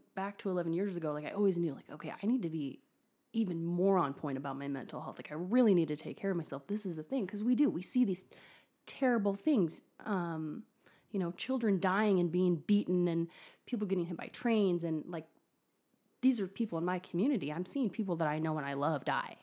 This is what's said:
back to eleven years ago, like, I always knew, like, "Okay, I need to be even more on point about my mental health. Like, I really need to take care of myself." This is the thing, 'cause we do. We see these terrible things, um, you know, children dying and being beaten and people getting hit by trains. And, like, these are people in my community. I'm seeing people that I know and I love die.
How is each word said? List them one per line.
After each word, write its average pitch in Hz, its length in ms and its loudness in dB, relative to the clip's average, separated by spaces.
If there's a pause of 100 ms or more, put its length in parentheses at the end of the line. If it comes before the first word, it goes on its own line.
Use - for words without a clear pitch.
(160)
back 196 240 -6
to 202 100 -4
eleven 170 240 0
years 185 240 -2
ago, 156 160 -2
like, 151 120 -6
I - 60 -8
always 196 260 2
knew, 170 160 0
like, - 180 -14
"Okay, 151 200 -10 (100)
I 202 40 -4
need 240 180 2
to 165 60 -2
be 151 320 -6 (520)
even 180 300 -2
more 180 340 4
on 143 160 2
point 139 240 -4
about 139 200 -6
my 139 100 -8
mental 139 340 -6
health. 147 180 -10
Like, - 120 -14
I 151 40 -8
really 202 400 4
need 165 140 4
to 151 60 -2
take - 220 -8
care 196 140 -2
of 175 60 -2
myself." 143 300 -6
This 208 180 -4
is 175 100 -4
the 156 80 -6
thing, 226 240 -4
'cause 208 160 -6
we 247 120 2
do. 254 140 4
We 175 120 -2
see 254 240 2
these 185 200 -2 (600)
terrible 214 500 0
things, 202 480 2 (220)
um, 165 580 -4 (480)
you 202 80 -2
know, 175 140 -2
children 226 460 0
dying 190 400 4
and 170 120 2
being 180 260 4
beaten 180 500 2
and 165 200 0 (380)
people 208 220 -4
getting 180 180 0
hit 170 120 -6
by - 100 -8
trains. 196 560 2
And, 160 220 -2
like, 165 220 -8 (960)
these 247 180 4
are 190 80 -2
people 190 300 -4
in 165 80 0
my 180 140 0
community. 180 520 0
I'm 175 140 -4
seeing 262 240 -2
people 190 280 -2
that 165 100 2
I 156 120 0
know 156 180 0
and 139 80 -4
I 139 80 -4
love 143 320 0
die. 131 380 -4